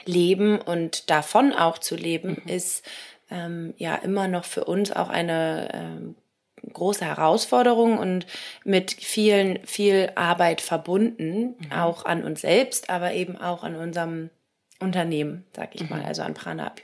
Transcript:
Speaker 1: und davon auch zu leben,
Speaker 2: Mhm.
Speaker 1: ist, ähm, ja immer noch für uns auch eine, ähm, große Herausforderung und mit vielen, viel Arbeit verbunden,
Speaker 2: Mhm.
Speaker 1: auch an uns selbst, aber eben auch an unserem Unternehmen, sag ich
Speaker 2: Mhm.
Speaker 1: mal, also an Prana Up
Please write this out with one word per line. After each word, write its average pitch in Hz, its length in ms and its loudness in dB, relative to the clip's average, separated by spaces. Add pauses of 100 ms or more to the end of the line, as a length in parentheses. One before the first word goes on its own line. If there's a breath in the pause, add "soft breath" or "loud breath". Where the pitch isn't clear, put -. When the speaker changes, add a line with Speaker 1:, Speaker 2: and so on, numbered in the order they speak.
(640)
Speaker 1:
und 170 460 -4
davon 208 420 4
auch 165 240 2
zu - 180 -2
leben, 165 500 -4
Speaker 2:
Mhm. 170 60 -6
Speaker 1:
ist, - 320 -2 (460 loud breath)
ähm, 170 480 -8
ja 165 180 -2
immer 190 320 0
noch 180 180 -2
für - 180 -4
uns 196 280 0
auch - 180 -2
eine, 165 640 -2
ähm, 165 420 -10 (560)
große 185 340 -2
Herausforderung 226 920 4
und 185 280 0 (380 loud breath)
mit 190 300 2
vielen, 202 720 2
viel 196 480 4
Arbeit 170 460 2
verbunden, 196 960 0
Speaker 2:
Mhm. 151 140 -12
Speaker 1:
auch 170 320 0
an 165 180 0
uns 156 180 -6
selbst, 226 480 2
aber 180 240 -2
eben 180 240 -4
auch 175 260 -6
an 165 120 -8
unserem 165 540 -6 (500)
Unternehmen, 170 720 -2
sag - 220 -12
ich - 60 -10
Speaker 2:
Mhm. 165 80 -8
Speaker 1:
mal, - 160 -6
also 156 180 -6
an - 100 -6
Prana 160 320 -10
Up - 180 -14